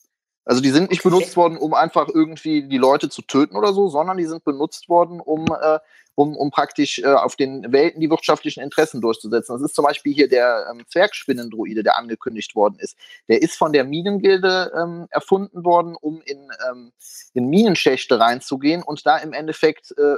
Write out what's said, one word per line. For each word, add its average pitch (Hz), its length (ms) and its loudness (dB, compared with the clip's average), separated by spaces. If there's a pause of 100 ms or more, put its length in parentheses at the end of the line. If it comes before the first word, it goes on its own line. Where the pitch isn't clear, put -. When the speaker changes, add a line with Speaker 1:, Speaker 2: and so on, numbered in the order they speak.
(460)
Speaker 1:
Also 123 160 2
die 135 100 2
sind 170 200 2
nicht 180 120 -4
Speaker 2:
Okay. 185 120 4
Speaker 1:
benutzt 175 220 0
worden, 170 200 4
um 156 160 -4
einfach 156 340 2
irgendwie 156 600 -2
die 139 100 -2
Leute 139 320 4
zu - 140 -14
töten 151 320 0
oder 208 180 2
so, 196 160 2
sondern 165 280 -2
die 175 100 -2
sind 165 160 -10
benutzt 147 460 -6
worden, 175 300 2
um, 156 280 -4 (120)
äh, 156 200 0 (340)
um, 147 240 0
um 143 140 -2
praktisch, - 480 -2
äh, 123 80 -4
auf 127 280 2
den 135 380 -4
Welten 156 260 2
die 156 120 0
wirtschaftlichen 151 500 -2
Interessen 143 400 -2
durchzusetzen. 113 520 -2
Das 127 100 -6
ist 151 120 -4
zum 151 100 0
Beispiel 147 280 -2
hier 143 160 4
der, 120 400 2
ähm, 117 180 -16
Zwergspinnendruide, 117 960 -4
der 107 160 2
angekündigt 113 580 -10
worden 104 240 2
ist. - 160 -12 (320)
Der 151 140 4
ist - 160 -2
von 160 160 0
der 135 120 4
Minengilde, 185 920 0
ähm, 170 300 -8
erfunden 190 560 -2
worden, 170 340 2
um 156 220 -8
in, 139 260 -16 (220)
ähm, 123 220 -14 (420)
in 123 160 0
Minenschächte 151 720 2
reinzugehen 139 640 0
und 147 240 -10
da 156 100 4
im 143 160 -8
Endeffekt, 156 640 -4
äh, 147 200 2